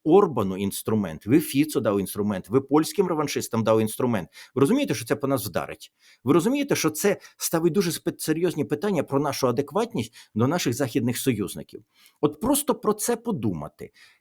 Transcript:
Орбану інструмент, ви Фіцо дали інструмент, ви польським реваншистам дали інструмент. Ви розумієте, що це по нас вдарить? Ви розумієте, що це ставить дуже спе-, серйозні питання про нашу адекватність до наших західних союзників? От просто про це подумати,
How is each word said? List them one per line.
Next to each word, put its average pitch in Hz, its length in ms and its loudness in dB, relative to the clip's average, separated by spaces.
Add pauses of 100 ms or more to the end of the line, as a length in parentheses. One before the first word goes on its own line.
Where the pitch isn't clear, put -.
Орбану 135 540 4
інструмент, 98 680 -2
ви 120 140 6
Фіцо 147 400 0
дали 104 220 2
інструмент, 98 480 -4
ви 127 120 2
польським 156 460 2
реваншистам 135 560 -2
дали 110 180 4
інструмент. 110 480 -2 (260)
Ви 123 40 2
розумієте, 196 340 4
що 117 120 -6
це 143 100 0
по - 120 -6
нас 135 180 0
вдарить? 78 480 -8 (300)
Ви 135 100 4
розумієте, 240 420 2
що - 140 0
це - 280 0 (200)
ставить 165 360 0
дуже 180 180 2
спе-, 151 260 -4
серйозні 160 480 -2
питання 156 380 -2
про 135 160 0
нашу 139 280 0
адекватність 143 680 -2 (220)
до 113 120 4
наших 151 260 0
західних 123 440 -2
союзників? - 640 -4 (380)
От 220 200 -2
просто 254 340 0
про 214 180 0
це 240 220 -2
подумати, 110 760 -6 (300)